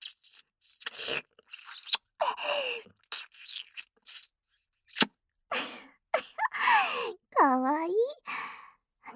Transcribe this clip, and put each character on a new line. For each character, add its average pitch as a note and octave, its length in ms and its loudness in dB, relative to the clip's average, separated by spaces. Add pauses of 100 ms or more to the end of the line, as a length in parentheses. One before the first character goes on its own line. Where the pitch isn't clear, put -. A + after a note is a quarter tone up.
(4000)
か C4+ 220 8
わ D4 260 2
い F4 60 0
い。 F#4+ 40 0 (1200)